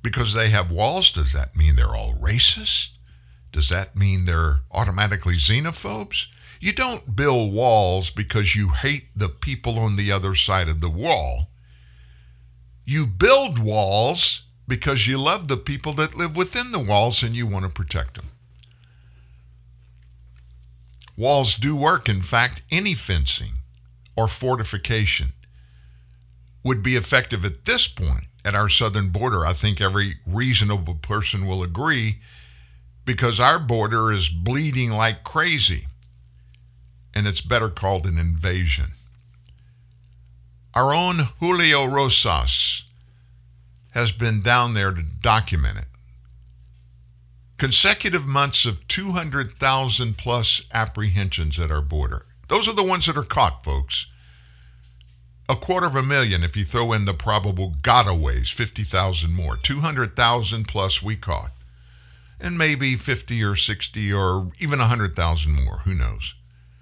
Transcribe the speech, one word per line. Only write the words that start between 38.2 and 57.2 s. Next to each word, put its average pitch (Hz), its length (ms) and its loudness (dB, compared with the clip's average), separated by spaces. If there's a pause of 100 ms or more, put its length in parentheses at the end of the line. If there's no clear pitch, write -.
Our 135 200 4
own 170 360 2 (100)
Julio 165 460 4
Rosas 120 1000 0 (1080)
has 117 200 0
been 110 300 -2
down 120 320 2
there 98 180 0
to 85 120 -6
document 76 760 0
it. - 80 -10 (1700)
Consecutive 151 680 2
months 139 400 2
of 98 240 -4
two 190 240 -4
hundred 143 440 -4
thousand 131 600 0
plus 120 460 0 (100)
apprehensions 98 840 0
at 78 140 -2
our 76 100 0
border. 69 440 -2 (240)
Those 214 180 0
are 220 60 -2
the 202 100 2
ones 185 220 0
that 156 120 0
are 139 60 -2
caught, 95 400 0
folks. 67 440 -4 (1400)
A 131 100 0
quarter 180 280 0
of 139 100 0
a 135 60 2
million 127 400 2
if 85 140 -2
you 104 80 -2
throw 117 300 0
in 101 120 2
the 98 80 0
probable 95 680 -2